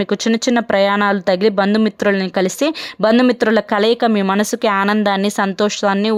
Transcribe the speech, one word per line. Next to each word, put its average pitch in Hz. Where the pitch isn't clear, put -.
మీకు 202
చిన్న 226
చిన్న 247
ప్రయాణాలు 202
తగిలి 196
బంధుమిత్రుల్ని 202
కలిసి, 190
బంధుమిత్రుల 233
కలయిక 226
మీ 214
మనసుకి 208
ఆనందాన్ని, 202
సంతోషాన్ని, 202